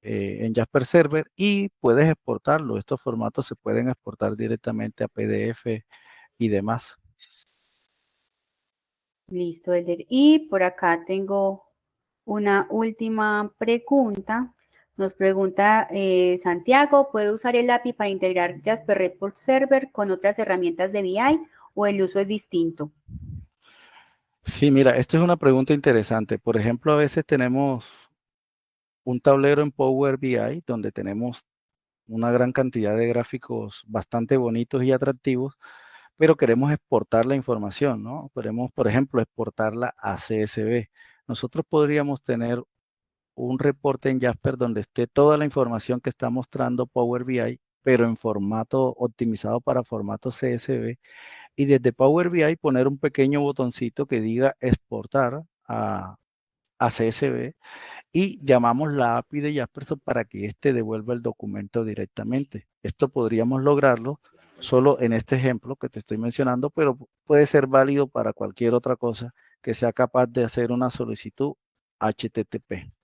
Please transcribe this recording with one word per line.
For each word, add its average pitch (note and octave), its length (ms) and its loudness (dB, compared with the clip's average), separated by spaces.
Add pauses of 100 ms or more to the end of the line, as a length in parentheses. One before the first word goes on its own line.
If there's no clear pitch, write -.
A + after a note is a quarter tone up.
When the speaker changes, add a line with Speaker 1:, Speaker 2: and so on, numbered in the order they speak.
Speaker 1:
eh, G2+ 400 -6
en A2+ 120 -4
Jasper A#2 300 0
Server D#3 540 2
y G3+ 320 0 (100)
puedes C#3 300 4
exportarlo. C#3 680 -2
Estos A#2+ 220 -6
formatos A2+ 460 -6
se - 100 -10
pueden A2+ 320 -4
exportar G#2 480 -6
directamente A2 680 -6
a - 20 -10
P G#2+ 180 -6
D G#2+ 260 -2
F A2+ 340 -8 (520)
y A#2 120 -2
demás. G#2 500 -4 (2250)
Speaker 2:
Listo, F3+ 460 -4
Elder. F3 260 -2 (100)
Y D4+ 400 6
por F#3+ 140 2
acá F3+ 440 0
tengo G3 640 -2 (540)
una G#3 440 0
última A3 880 -2
pregunta. A#3 960 0 (420)
Nos F#3+ 180 -4
pregunta, G3 800 2
eh, F3+ 500 2
Santiago, C#4 680 4
¿puedo G#3 220 0
usar A#3+ 240 0
el B3 120 2
api A#3+ 220 0
para G#3 180 -4
integrar F3+ 540 -2
Jasper G#3+ 340 0
Report F#3+ 380 -4
Server C4+ 560 2
con G3+ 180 -4
otras G3 300 0
herramientas F3+ 540 -2
de G#3 80 -2
B F#3 80 -2
I C4+ 320 2 (320)
o G#3 120 0
el G3+ 160 0
uso F#3 180 0
es G3 100 0
distinto? E3 600 -4 (1500)
Speaker 1:
Sí, - 280 2
mira, C3 240 6
esta B2+ 220 0
es E3 60 4
una F3 120 4
pregunta C3 380 4
interesante. A2 680 2
Por A2+ 160 -2
ejemplo, A#2 380 0
a D3 40 4
veces D3+ 280 0
tenemos C3 840 -2 (960)
un B2 160 -4
tablero C#3 420 4
en D3 100 -2
Power C3+ 460 0
B B2+ 220 -2 (160)
I E3+ 100 -12
donde G#2+ 280 -6
tenemos G#2+ 500 -8 (640)
una A2+ 240 -2
gran B2 220 2
cantidad A#2 420 0
de A#2 120 2
gráficos A#2 760 -6
bastante A2+ 520 -2
bonitos A#2+ 440 -2
y C3 120 2
atractivos, C3 640 -2 (580)
pero D#3 220 6
queremos C3 340 2
exportar A#2 540 0
la C3+ 100 0
información, A#2 680 -4
¿no? C3+ 320 -12
Queremos, A#2 380 -6
por B2 160 0
ejemplo, B2+ 340 2
exportarla A2 760 -4
a G2 200 -6
C A2 260 -2
S G#2+ 200 -4
V. A2+ 260 -2 (360)
Nosotros B2+ 420 -6
podríamos D3 540 0
tener A#2+ 400 -2 (720)
un B2+ 220 -4
reporte C#3 520 -2
en C3 100 0
Jasper B2 380 -2
donde A#2 240 -2
esté A#2+ 260 -4
toda D3 300 4
la D3+ 80 -2
información B2 560 -2
que - 80 -4
está B2 200 -6
mostrando B2 560 -4
Power B2 380 -2
B A#2+ 260 -2
I, B2 100 -10 (220)
pero A#2+ 240 4
en A2+ 120 -2
formato A2 800 -2
optimizado A2+ 640 -4
para B2 220 -2
formato G#2 480 -8
C B2+ 240 -4
S B2+ 220 -4
V, A2+ 220 -6 (560)
y C#3 100 0
desde B2+ 280 4
Power D#3+ 360 4
B D#3+ 220 2
I E3+ 60 -4
poner C3 320 2
un C#3 80 -4
pequeño C#3+ 440 2
botoncito C#3 640 -4
que B2 140 -2
diga A#2 400 0
exportar B2+ 840 -2 (220)
a, G2+ 520 -6 (600)
a A#2+ 120 2
C A2+ 180 0
S C3+ 220 -2
V, B2 260 -6 (580)
y F#3 320 0
llamamos B2+ 480 4
la A#2 240 2
api C#3+ 240 -6
de D3 140 -4
Jaspersoft C#3 480 -6
para A#2+ 200 -4
que G2+ 220 -10
éste C3+ 260 -2
devuelva A2+ 420 -4
el A#2+ 80 -6
documento G#2+ 600 -6
directamente. G#2+ 840 -8 (160)
Esto C3 260 -2
podríamos A#2 520 -2
lograrlo C#3 600 2 (380)
solo C3 420 4
en A#2 100 2
este A2+ 240 0
ejemplo B2+ 400 -2
que - 140 -10
te A2 100 -12
estoy G#2+ 180 -8
mencionando, B2 520 -2
pero C#3 280 0 (280)
puede D3 220 6
ser C#3 200 4
válido C3+ 400 4
para A2 240 -4
cualquier A#2 440 -2
otra B2 200 0
cosa A#2+ 380 -6 (280)
que A#2+ 120 -6
sea A#2 180 0
capaz B2+ 360 2
de A#2+ 160 -2
hacer A#2+ 280 -2
una B2+ 180 0
solicitud A#2+ 680 -6 (440)
H G#2+ 300 -2
T A2 160 -6
T - 140 -10
P. F2+ 320 -12 (120)